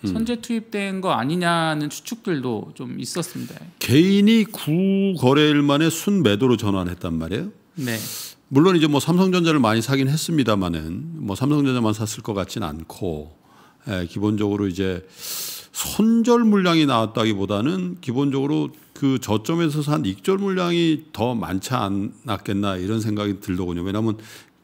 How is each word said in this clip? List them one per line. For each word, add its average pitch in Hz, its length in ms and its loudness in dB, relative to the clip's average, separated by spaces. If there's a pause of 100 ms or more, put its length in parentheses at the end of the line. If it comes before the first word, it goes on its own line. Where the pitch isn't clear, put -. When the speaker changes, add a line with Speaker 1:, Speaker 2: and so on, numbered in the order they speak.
Speaker 1:
음. 104 100 -2
Speaker 2:
선제 233 280 -2
투입된 202 600 -6
거 180 120 -2
아니냐는 160 760 0
추측들도 135 840 -6
좀 123 240 -12
있었습니다. 127 560 -8 (240)
Speaker 1:
개인이 202 640 6
구 196 760 0
거래일 143 440 6
만에 143 260 4
순매도로 127 680 2
전환했단 90 600 -2
말이에요. 92 340 -6 (240)
Speaker 2:
네. 123 220 -6 (520)
Speaker 1:
물론 170 260 6
이제 160 100 6
뭐 147 140 4
삼성전자를 175 600 2
많이 113 220 4
사긴 135 260 0
했습니다마는 110 1080 -2 (120)
뭐 95 100 -4
삼성전자만 131 580 0
샀을 107 280 -6
것 104 140 -6
같진 98 260 -6
않고, 78 760 -8 (540)
예, 92 160 -4
기본적으로 104 600 -2
이제 92 360 -4 (680)
손절 233 720 2
물량이 180 420 4
나왔다기보다는 113 1160 0
기본적으로 139 680 -2 (240)
그 135 260 0
저점에서 151 600 0
산 151 240 -2
익절 98 320 -2
물량이 175 760 0
더 120 220 -2
많지 92 380 -4
않았겠나 101 1040 -2
이런 104 240 -2
생각이 104 380 -2
들더군요. 90 420 -4
왜냐하면 107 360 -2 (460)